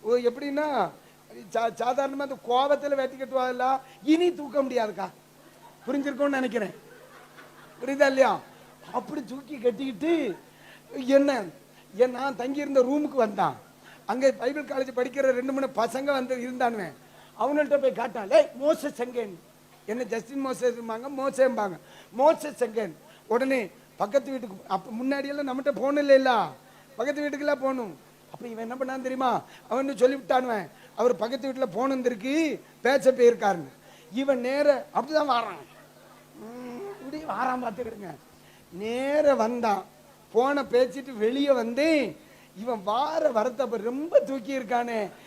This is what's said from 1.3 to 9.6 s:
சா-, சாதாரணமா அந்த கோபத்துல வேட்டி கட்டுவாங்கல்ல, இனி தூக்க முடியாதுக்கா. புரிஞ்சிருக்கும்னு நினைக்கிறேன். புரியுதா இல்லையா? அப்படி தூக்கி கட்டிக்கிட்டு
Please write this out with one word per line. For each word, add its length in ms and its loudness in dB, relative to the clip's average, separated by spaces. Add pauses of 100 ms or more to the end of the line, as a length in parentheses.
சா-, 240 0
சாதாரணமா 520 -2
அந்த 80 -8 (120)
கோபத்துல 480 2
வேட்டி 200 -2
கட்டுவாங்கல்ல, 640 -2 (240)
இனி 300 4
தூக்க 300 -2
முடியாதுக்கா. 460 -2 (800)
புரிஞ்சிருக்கும்னு 400 0
நினைக்கிறேன். 480 -2 (1040)
புரியுதா 80 -6
இல்லையா? 500 4 (520)
அப்படி 320 -6
தூக்கி 340 -12
கட்டிக்கிட்டு 800 0 (540)